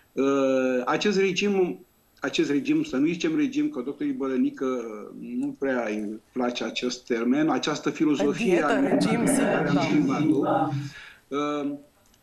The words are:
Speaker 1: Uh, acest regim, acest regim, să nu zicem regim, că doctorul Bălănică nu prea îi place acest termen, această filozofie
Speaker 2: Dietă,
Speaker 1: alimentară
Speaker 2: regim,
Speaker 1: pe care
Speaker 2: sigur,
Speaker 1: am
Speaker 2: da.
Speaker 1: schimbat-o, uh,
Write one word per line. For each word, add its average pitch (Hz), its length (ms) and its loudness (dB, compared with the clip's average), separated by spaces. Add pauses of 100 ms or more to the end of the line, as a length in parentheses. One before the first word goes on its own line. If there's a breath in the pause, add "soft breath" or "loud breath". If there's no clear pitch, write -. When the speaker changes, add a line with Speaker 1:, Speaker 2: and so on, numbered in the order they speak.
(120 loud breath)
Speaker 1:
Uh, 131 720 2
acest 185 340 0
regim, 190 600 0 (420)
acest 139 300 0
regim, 143 320 2
să - 140 -4
nu 143 100 2
zicem 170 300 0
regim, 147 320 0
că 127 120 -6
doctorul 143 320 -4
Bălănică 135 540 0 (540)
nu 123 380 -6
prea 127 300 -2
îi 107 320 -6 (120)
place 123 320 -2
acest - 420 -6
termen, 127 440 2
această 151 400 -2
filozofie 147 540 0
Speaker 2:
Dietă, 170 200 2
Speaker 1:
alimentară - 400 2
Speaker 2:
regim, 233 200 2
Speaker 1:
pe 269 120 2
care - 300 2
Speaker 2:
sigur, - 20 -
Speaker 1:
am 143 60 2
Speaker 2:
da. 143 60 4
Speaker 1:
schimbat-o, 147 580 2 (920 loud breath)
uh, 147 420 -2 (520)